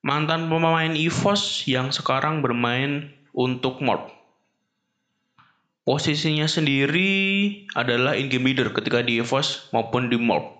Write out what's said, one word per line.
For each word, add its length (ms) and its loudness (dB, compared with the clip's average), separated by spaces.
Mantan 480 0
pemain 480 2
evos 720 0
yang 240 0
sekarang 480 0
bermain 720 -2
untuk 480 -2
Morp. 240 0
Posisinya 640 0
sendiri 1300 0
adalah 400 2
in-game 380 0
leader 180 0
ketika 320 0
di 180 0
evos 540 -2
maupun 340 0
di 120 0
Morp. 260 0